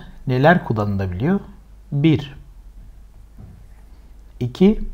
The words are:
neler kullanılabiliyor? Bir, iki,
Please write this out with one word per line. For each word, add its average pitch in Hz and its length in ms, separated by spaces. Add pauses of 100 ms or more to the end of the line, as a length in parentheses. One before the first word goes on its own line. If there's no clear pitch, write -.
(280)
neler 147 380
kullanılabiliyor? 101 760 (520)
Bir, 147 440 (2000)
iki, 185 420 (120)